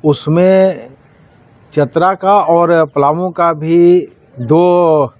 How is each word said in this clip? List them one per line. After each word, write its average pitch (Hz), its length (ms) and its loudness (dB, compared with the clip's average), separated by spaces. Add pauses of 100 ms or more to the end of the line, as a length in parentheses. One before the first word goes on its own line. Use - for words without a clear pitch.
उसमें 170 840 0 (840)
चतरा 165 400 -2
का 196 260 0
और 165 460 0
पलामू 151 440 -2
का 170 220 -2
भी 170 560 0 (320)
दो 160 800 0